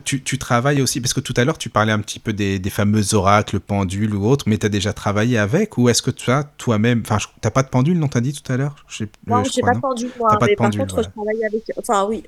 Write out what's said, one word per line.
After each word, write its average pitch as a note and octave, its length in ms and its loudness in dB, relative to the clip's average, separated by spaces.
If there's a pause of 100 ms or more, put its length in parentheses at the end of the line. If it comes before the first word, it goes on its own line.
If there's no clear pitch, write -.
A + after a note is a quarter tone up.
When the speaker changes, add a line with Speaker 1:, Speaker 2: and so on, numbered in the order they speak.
Speaker 1:
tu, C#3 180 -4
tu - 140 -4
travailles C3+ 440 0
aussi, B2+ 200 -2
parce A#2+ 120 -2
que C#3 60 -4
tout - 160 -6
à B2 80 4
l'heure, D3+ 140 0
tu - 120 -10
parlais G#2+ 220 2
un G#2+ 80 2
petit - 180 -8
peu - 140 -4
des, G2 280 -2
des F#2+ 100 -4
fameux G#2 440 2
oracles, G2+ 460 4
pendules G2+ 560 -2
ou G2 100 0
autres, C#3 220 2
mais G#2+ 100 2
t'as G#2+ 120 0
déjà G2+ 240 0
travaillé A2 440 0
avec, A#2+ 400 0
ou A#2+ 120 4
est-ce A2 120 2
que B2 100 -2
tu - 200 -4
as D3 140 0 (120)
toi-même, A2+ 480 0
enfin, G#2+ 140 0
je, - 80 -6 (140)
t'as A2 100 0
pas C3+ 120 2
de - 40 -12
pendule, D3 320 2
non, D3 80 0
t'as B2+ 140 0
dit B2+ 100 -2
tout - 220 -12
à - 20 -2
l'heure ? C#3+ 220 -4 (100)
Je - 120 -14
sais, G#2 100 -8 (180)
Speaker 2:
Non, A#3 120 2
Speaker 1:
euh, B3+ 40 0
je C4 80 -4
Speaker 2:
j'ai B3 100 0
Speaker 1:
crois, A#3+ 120 2
Speaker 2:
pas A#3+ 60 -2
de - 20 -4
Speaker 1:
non ? C4+ 80 -4
Speaker 2:
pendule, B3 280 -6
moi, A3+ 140 2
Speaker 1:
T'as G#3+ 60 4
pas G#3 80 2
de G#3 60 2
Speaker 2:
mais G3+ 40 2
par - 120 2
Speaker 1:
pendule, G#3 140 0
Speaker 2:
contre, - 120 -6
Speaker 1:
voilà. A3+ 160 -2
Speaker 2:
je - 40 -18
travaille A3 320 -4
avec, G#3+ 180 -4 (140)
enfin, G3+ 300 0
oui, A3 200 -6